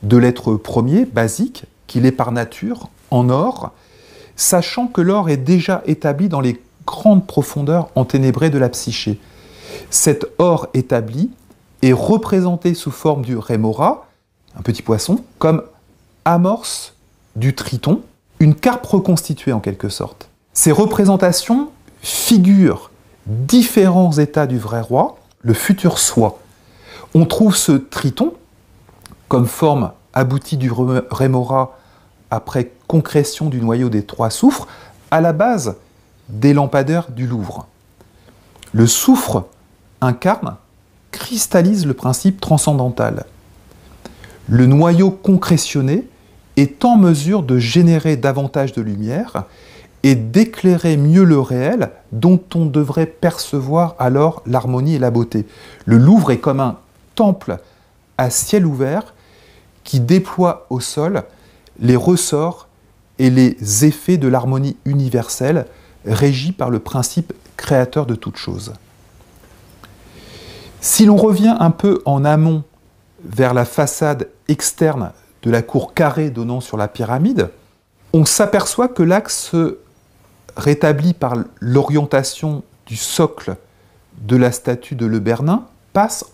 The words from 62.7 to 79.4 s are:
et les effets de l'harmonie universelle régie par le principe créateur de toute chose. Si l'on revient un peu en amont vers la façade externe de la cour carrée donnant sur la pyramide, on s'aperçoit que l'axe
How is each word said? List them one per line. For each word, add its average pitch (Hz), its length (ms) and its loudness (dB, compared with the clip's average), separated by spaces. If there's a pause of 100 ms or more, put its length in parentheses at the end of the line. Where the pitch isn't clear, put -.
et 131 120 4
les 117 560 2
effets 170 320 0
de 139 100 0
l'harmonie 131 560 -2
universelle 135 800 -2 (400)
régie 131 480 0
par 131 160 -6
le 117 120 -2
principe - 520 -6 (240)
créateur 135 480 0
de 120 120 -4
toute - 200 -12
chose. 101 380 -12 (2000)
Si - 260 4
l'on 208 100 6
revient 214 440 4
un 170 100 4
peu 202 340 0
en 139 220 0
amont 156 360 2 (600)
vers 123 300 0
la 123 100 2
façade 143 640 -2 (200)
externe 147 640 -2 (300)
de 117 80 -2
la 113 120 2
cour - 320 -4
carrée 156 340 0
donnant 120 320 -6
sur - 160 -12
la 104 120 -4
pyramide, 127 600 -2 (640)
on 156 140 4
s'aperçoit 208 600 0
que 247 140 -2
l'axe 190 500 -2 (1080)